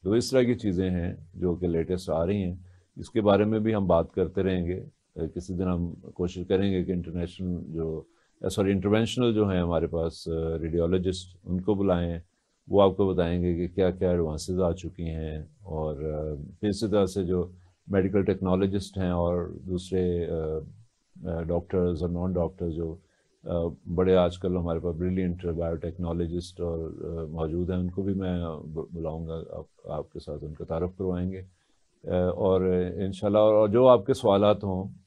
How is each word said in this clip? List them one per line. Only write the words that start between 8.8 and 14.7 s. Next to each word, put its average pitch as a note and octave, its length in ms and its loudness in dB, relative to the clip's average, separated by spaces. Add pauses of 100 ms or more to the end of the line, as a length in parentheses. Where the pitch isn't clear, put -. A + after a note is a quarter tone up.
जो G#2+ 120 4
हैं F#2 160 2
हमारे E2+ 260 0
पास, E2 400 -4
अ, E2 80 -6
रेडियोलॉजिस्ट, E2 1080 -2
उनको F#2 300 0
बुलाएं, F2 460 0 (480)
वो G2 100 6
आपको G2 280 6
बताएंगे F2 480 2
कि F2 120 -2
क्या-क्या F2+ 440 0
एडवांसेस F2 480 -2
आ F2+ 120 2